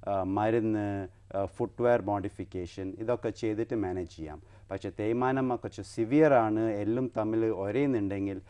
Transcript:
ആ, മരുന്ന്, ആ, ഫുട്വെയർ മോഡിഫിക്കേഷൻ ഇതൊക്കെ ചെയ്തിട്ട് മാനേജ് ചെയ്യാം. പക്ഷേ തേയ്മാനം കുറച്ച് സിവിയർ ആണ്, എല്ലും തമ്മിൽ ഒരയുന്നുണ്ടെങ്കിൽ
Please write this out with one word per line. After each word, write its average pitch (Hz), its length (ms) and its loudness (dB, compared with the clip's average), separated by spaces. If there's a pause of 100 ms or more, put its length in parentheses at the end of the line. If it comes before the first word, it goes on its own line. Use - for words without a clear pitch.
ആ, 98 140 0
മരുന്ന്, 104 840 0 (260)
ആ, 98 100 0
ഫുട്വെയർ 120 580 2
മോഡിഫിക്കേഷൻ 95 960 -4
ഇതൊക്കെ 113 300 -2
ചെയ്തിട്ട് 110 460 -2
മാനേജ് 92 420 -4
ചെയ്യാം. 78 260 -12 (280)
പക്ഷേ 98 200 -6 (100)
തേയ്മാനം 127 560 0
കുറച്ച് 107 260 -10
സിവിയർ 139 500 4
ആണ്, 110 280 4
എല്ലും 113 560 0
തമ്മിൽ 110 300 2
ഒരയുന്നുണ്ടെങ്കിൽ 101 1040 0